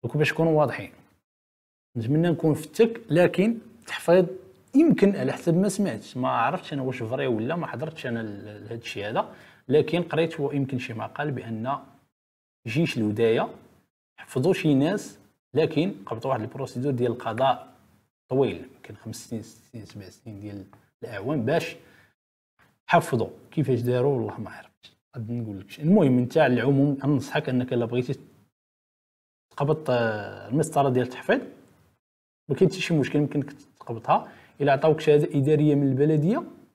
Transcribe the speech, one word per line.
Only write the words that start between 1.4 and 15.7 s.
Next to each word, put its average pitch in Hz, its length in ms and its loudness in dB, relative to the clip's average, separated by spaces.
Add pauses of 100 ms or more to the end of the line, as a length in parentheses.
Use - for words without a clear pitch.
نتمنى 147 340 0
نكون 156 240 2
فتك، - 460 0 (100)
لكن 175 480 2 (280)
تحفيظ 180 400 4 (480)
يمكن 226 420 6
على 131 160 -2
حسب 165 240 2
ما 196 120 4
سمعت، 160 480 -4
ما 127 120 -2
عرفتش 127 440 -2
انا 139 100 -4
واش 127 200 -4
فري 131 240 -2
ولا، 123 300 -2
ما 156 100 -4
حضرتش 151 400 -10
انا 117 160 -4
ل-، 104 420 -12
لهاد 117 160 -10
الشيء 101 280 -8
هذا، 180 260 -4 (340)
لكن 156 340 2
قريت 165 380 -2
هو 139 120 -2
يمكن 135 260 -2
شي 120 160 -8
مقال 113 360 -8
بان 117 480 -6 (880)
جيش 127 320 -2
الودايه 113 500 2 (720)
حفظوا 143 320 0
شي 156 220 2
ناس، 160 440 0 (360)
لكن 160 400 0 (120)